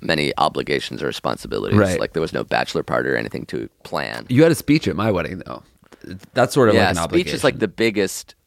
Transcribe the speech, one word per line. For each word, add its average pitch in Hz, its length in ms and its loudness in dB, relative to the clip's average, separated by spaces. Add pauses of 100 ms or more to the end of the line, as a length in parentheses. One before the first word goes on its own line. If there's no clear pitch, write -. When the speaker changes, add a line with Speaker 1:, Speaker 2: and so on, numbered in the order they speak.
Speaker 1:
many 76 360 0
obligations 69 640 -2
or 71 60 -2
responsibilities. 53 720 -2
Speaker 2:
Right. 92 200 2
Speaker 1:
Like, - 140 -4
there 82 80 -2
was 85 120 -4
no 60 100 -4
bachelor 62 400 -2
party 62 260 -2
or 65 60 0
anything 57 320 -6
to 55 220 -8 (140)
plan. 58 460 -8
Speaker 2:
You 127 140 6
had 165 80 6
a 151 40 2
speech - 320 0
at 82 80 -2
my 107 140 0
wedding, 90 360 -2
though. - 180 -14 (680)
That's 120 200 2
sort 123 160 6
of 107 60 6
Speaker 1:
Yeah, 101 180 4
Speaker 2:
like 82 100 0
an 80 60 -2
Speaker 1:
speech 175 180 2
is, - 160 -6
like, 135 120 2
Speaker 2:
obligation. 123 40 -8
Speaker 1:
the 110 80 0
biggest. 101 680 -2 (120)